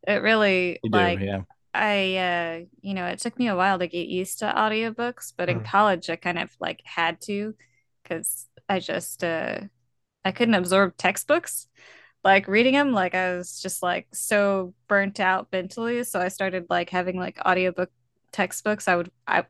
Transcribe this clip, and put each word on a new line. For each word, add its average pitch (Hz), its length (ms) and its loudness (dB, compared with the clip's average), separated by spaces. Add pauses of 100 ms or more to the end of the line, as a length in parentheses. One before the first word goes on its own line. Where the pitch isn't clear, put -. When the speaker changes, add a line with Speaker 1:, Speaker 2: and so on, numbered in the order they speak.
Speaker 1:
It 208 140 2
really, 196 600 4
Speaker 2:
They 113 80 -2
do, 185 80 4
Speaker 1:
like, 175 220 4
Speaker 2:
yeah. 98 220 -2 (320)
Speaker 1:
I, 196 420 0
uh, 175 500 -2 (160)
you 196 120 -8
know, 180 120 -4
it 180 140 -6
took - 180 -6
me 247 100 0
a 202 80 0
while 185 240 2
to 180 80 -2
get 175 200 -6
used 180 320 -6
to 220 60 -4
audiobooks, 220 920 -2
but 175 140 -4
in 117 100 -2
Speaker 3:
Mm. 110 60 -8
Speaker 1:
college 196 440 2
I 165 60 -4
kind 175 240 -4
of, 175 100 -6 (120)
like, - 240 -6
had 170 360 -2
to, 208 320 -6 (520)
'cause - 420 -8 (220)
I 190 100 0
just, - 460 -6
uh, 165 340 -4 (640)
I 190 80 0
couldn't 233 240 2
absorb 185 400 4
textbooks. - 720 0 (560)
Like, 196 240 6
reading 233 300 4
'em, 285 160 2
like, 185 200 0
I 185 220 0
was 180 260 -10
just, - 220 -6
like, 180 300 -2
so 196 600 0 (140)
burnt 196 320 2
out 190 320 0
mentally. 226 540 -4
So 185 160 -4
I 180 80 0
started, 185 400 -4
like, 175 200 0
having, 180 280 -2
like, 180 280 -6
audiobook 185 460 0 (420)
textbooks. 208 540 -2
I 185 80 4
would, 175 160 -2 (140)
I, - 240 2